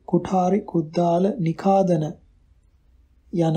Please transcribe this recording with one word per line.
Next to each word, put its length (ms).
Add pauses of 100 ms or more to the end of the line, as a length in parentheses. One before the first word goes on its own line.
කුඨාරි, 600
කුද්දාල, 640 (140)
නිකාදන 640 (1300)
යන 240